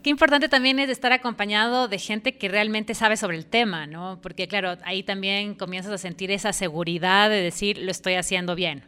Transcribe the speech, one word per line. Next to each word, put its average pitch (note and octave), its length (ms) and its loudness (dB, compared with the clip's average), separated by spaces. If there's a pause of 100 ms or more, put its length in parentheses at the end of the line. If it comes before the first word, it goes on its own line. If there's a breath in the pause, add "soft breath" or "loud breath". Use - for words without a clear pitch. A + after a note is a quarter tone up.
qué C#4+ 80 2
importante D4 380 4
también C4 320 4
es C#4 100 0
estar B3 220 0
acompañado A#3 760 2
de G3 100 -4
gente G#3+ 400 -4
que G3 100 -4
realmente G#3+ 460 0
sabe A3 220 2
sobre F3+ 200 -2
el D#3+ 100 -8
tema, F#3+ 420 0
¿no? F3 340 -12
Porque, F3+ 260 -8
claro, F#3+ 260 -2 (100)
ahí F#3 200 -4
también G3 500 -2
comienzas F#3 380 -8
a F#3+ 60 -4
sentir F#3 340 -8
esa G3+ 200 -2
seguridad F3 800 2
de G#3 100 2
decir, G3 380 -2
"Lo F#3 140 -4
estoy F#3 220 -2
haciendo F3+ 420 -2
bien". D#3+ 320 -4